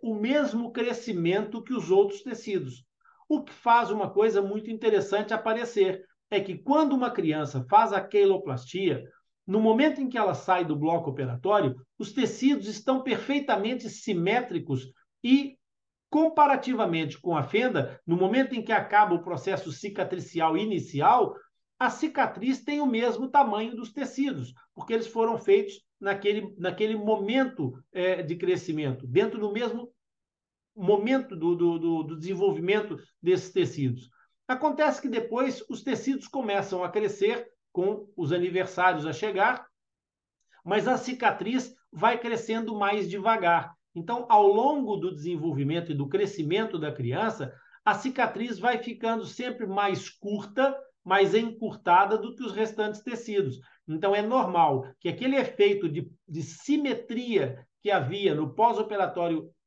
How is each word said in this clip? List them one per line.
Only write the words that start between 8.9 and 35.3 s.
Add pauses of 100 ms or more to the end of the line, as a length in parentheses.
no
momento
em
que
ela
sai
do
bloco
operatório, (240)
os
tecidos
estão
perfeitamente
simétricos (320)
e, (520)
comparativamente
com
a
fenda,
no
momento
em
que
acaba
o
processo
cicatricial
inicial, (420)
a
cicatriz
tem
o
mesmo
tamanho
dos
tecidos, (200)
porque
eles
foram
feitos (140)
naquele,
naquele
momento, (180)
é,
de
crescimento,
dentro
do
mesmo (840)
momento
do,
do,
do,
do
desenvolvimento (240)
desses
tecidos. (380)
Acontece
que
depois